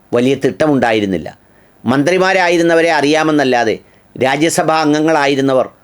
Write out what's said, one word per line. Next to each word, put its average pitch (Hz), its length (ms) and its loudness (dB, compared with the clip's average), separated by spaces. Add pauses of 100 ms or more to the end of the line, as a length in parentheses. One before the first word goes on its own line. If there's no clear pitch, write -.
(140)
വലിയ 127 200 0
തിട്ടമുണ്ടായിരുന്നില്ല. 113 1040 -2 (460)
മന്ത്രിമാരായിരുന്നവരെ 170 1080 0
അറിയാമെന്നല്ലാതെ 143 880 0 (460)
രാജ്യസഭാ 156 560 0
അംഗങ്ങളായിരുന്നവർ 143 880 0 (160)